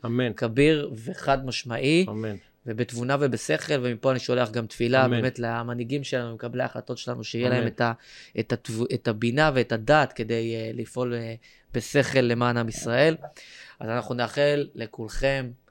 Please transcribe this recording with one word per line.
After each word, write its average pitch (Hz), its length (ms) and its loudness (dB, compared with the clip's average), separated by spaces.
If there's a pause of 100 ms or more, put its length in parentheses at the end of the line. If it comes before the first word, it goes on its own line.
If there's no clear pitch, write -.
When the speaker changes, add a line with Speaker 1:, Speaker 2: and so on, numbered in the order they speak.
Speaker 1:
אמן. 117 280 0
Speaker 2:
כביר 143 580 2 (140)
וחד 139 400 0
משמעי. 135 640 0
Speaker 1:
אמן. 107 260 -4 (300)
Speaker 2:
ובתבונה 120 540 -2
ובשכל, 147 600 0
ומפה 123 300 0
אני 127 80 -2
שולח 123 320 0
גם 117 160 -4
תפילה 127 380 2
Speaker 1:
אמן. 120 160 2
Speaker 2:
באמת 123 180 -2
למנהיגים 120 640 -4
שלנו, 120 320 -4
מקבלי 123 280 -4
ההחלטות 120 340 -6
שלנו, 120 260 -8
שיהיה 117 240 -4
Speaker 1:
אמן. 127 100 2
Speaker 2:
להם 117 100 0
את - 140 -4
ה-, 117 100 2 (480)
את 117 140 -2
התבו-, 117 400 -2
את - 140 -4
הבינה 117 460 2
ואת 123 180 2
הדעת 120 420 2
כדי, 117 420 -2
אה, 113 180 -6
לפעול, 120 400 -6
אה, 117 200 -6 (400)
בשכל 131 460 2
למען 120 380 4
עם 117 120 0
ישראל. 131 460 2 (640)
אז 113 100 -6
אנחנו 120 260 -2
נאחל 143 600 2
לכולכם 123 760 -2 (200)